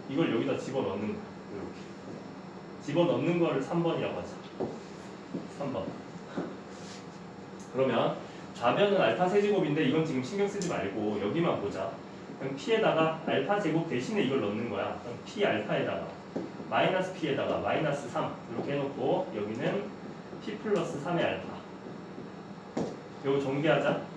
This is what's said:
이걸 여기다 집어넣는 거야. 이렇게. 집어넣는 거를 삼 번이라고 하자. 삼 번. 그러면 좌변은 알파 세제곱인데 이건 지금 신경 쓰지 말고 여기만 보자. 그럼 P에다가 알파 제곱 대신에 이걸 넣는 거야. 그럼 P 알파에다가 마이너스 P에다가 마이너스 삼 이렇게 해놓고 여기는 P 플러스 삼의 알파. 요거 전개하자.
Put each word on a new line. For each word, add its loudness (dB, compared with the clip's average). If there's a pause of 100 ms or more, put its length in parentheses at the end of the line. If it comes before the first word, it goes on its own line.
(100)
이걸 2
여기다 2
집어넣는 -2
거야. -4 (320)
이렇게. -12
집어넣는 4
거를 4
삼 0
번이라고 0
하자. -6 (1300)
삼 -2
번. -2 (1900)
그러면 4 (380)
좌변은 4
알파 6
세제곱인데 4
이건 6
지금 0
신경 0
쓰지 -2
말고 0
여기만 2
보자. -2 (480)
그럼 -2
P에다가 4
알파 2
제곱 2
대신에 0
이걸 4
넣는 0
거야. -2
그럼 -8
P -2
알파에다가 0 (640)
마이너스 4
P에다가 0
마이너스 2
삼 -2 (180)
이렇게 -2
해놓고 2
여기는 0 (600)
P -4
플러스 0
삼의 2
알파. -2 (1800)
요거 4
전개하자. 2 (140)